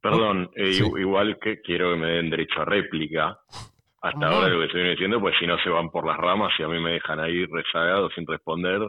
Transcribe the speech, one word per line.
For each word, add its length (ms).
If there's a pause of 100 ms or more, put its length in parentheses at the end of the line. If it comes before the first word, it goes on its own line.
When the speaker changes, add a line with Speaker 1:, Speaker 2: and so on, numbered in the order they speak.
Speaker 1:
Perdón, 540
eh, 180
Speaker 2:
Sí. 80
Speaker 1:
i-, 180
igual 400
que 220
quiero 300
que 80
me 80
den 220
derecho 300
a 40
réplica 760 (640)
hasta 100
Speaker 3:
¿Cómo 140
no? 100
Speaker 1:
ahora 120
lo 120
que 120
se 20
viene 160
diciendo, 300
pues 180
si 80
no 160
se 80
van 200
por 160
las 120
ramas 400
y 60
a 40
mí 120
me 100
dejan 300
ahí 260
rezagado 640
sin 160
responder. 640